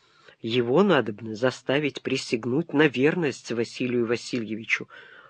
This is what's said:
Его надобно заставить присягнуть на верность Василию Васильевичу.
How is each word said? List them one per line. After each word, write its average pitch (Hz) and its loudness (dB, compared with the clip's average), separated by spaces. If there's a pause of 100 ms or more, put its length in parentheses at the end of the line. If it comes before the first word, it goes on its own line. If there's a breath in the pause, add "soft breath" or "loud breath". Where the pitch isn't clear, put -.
(420 soft breath)
Его 123 4
надобно 113 0
заставить 131 -2
присягнуть 127 -2
на 151 6
верность 139 0
Василию 120 -2
Васильевичу. 113 -4 (400 loud breath)